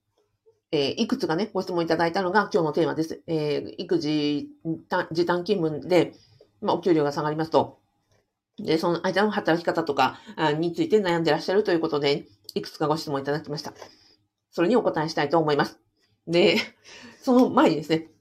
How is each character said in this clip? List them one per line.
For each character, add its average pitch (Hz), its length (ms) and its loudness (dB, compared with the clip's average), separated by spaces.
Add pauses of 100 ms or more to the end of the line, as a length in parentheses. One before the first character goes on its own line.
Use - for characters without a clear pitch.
(720)
え 143 180 0
ー、 - 80 -4
い 220 100 -2
く - 100 -2
つ 175 100 -4
か 160 80 -2
ね、 202 180 -2
ご 185 80 -2
質 185 100 -8
問 170 120 -2
い 165 40 -4
た 165 80 2
だ 170 120 2
い 165 40 0
た 196 100 -2
の 180 100 -2
が 202 220 0
今 185 80 2
日 165 40 0
の 151 80 -2
テ 180 80 0
ー 151 60 2
マ 139 80 -4
で 156 80 -2
す。 - 240 -8
え 151 380 -2
ー、 - 120 -14
育 170 220 -2
児、 147 500 -2 (400)
た-、 180 220 -2
時 165 140 0
短 175 200 -2
勤 190 200 0
務 156 220 -6
で、 170 260 4 (480)
ま 208 120 0
あ、 - 20 2
お 349 60 -8
給 185 120 2
料 156 100 4
が 143 80 0
下 147 100 -4
が 151 80 -2
り 151 60 -4
ま 160 100 -2
す 160 60 -10
と。 - 280 0 (800)
で、 160 200 0
そ 175 140 0
の 170 140 -4
間 190 180 0
の 214 80 0
働 180 300 0
き - 40 -18
方 170 180 -2
と - 120 -2
か、 - 240 0 (160)
あ、 156 160 0
に 165 220 -2
つ 170 100 -4
い 151 60 -2
て 214 100 4
悩 175 200 0
ん 165 40 -2
で 160 80 2
ら 151 60 4
っ 151 40 -6
し - 80 -6
ゃ 185 40 0
る 208 100 4
と 196 80 0
い 175 40 4
う 160 40 0
こ 160 80 -2
と 151 120 0
で、 143 280 0 (260)
い - 80 -4
く - 60 -12
つ - 100 -18
か 160 100 -2
ご 151 100 0
質 156 120 -8
問 139 120 -2
い - 20 -12
た 139 80 -4
だ 147 80 -2
き 151 100 -12
ま 147 80 -6
し 151 40 -10
た。 - 120 -14 (800)
そ - 100 -2
れ 170 60 4
に 226 80 4
お 240 60 4
答 - 220 0
え 160 60 -4
し - 40 -10
た 160 100 0
い 143 60 -2
と 170 80 4
思 156 160 4
い 143 40 2
ま 135 80 2
す。 - 140 -14 (480)
で、 175 300 4 (640)
そ 262 120 2
の 247 160 6
前 262 200 4
に 156 80 2
で 147 60 -6
す - 60 -14
ね、 160 180 0 (140)